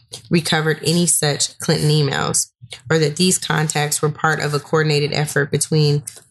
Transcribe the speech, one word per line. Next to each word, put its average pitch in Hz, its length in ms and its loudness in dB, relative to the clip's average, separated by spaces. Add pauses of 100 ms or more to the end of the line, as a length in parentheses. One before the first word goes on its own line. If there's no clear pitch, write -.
(320)
recovered 156 520 0
any 175 220 2
such - 540 -2
Clinton 160 300 0
emails 143 580 0 (420)
or 160 80 4
that 151 200 0
these 180 200 2
contacts 156 640 -2
were 151 80 0
part 151 300 -2
of 147 140 -2
a 147 60 0
coordinated 151 520 0
effort 147 400 0
between 151 520 2 (280)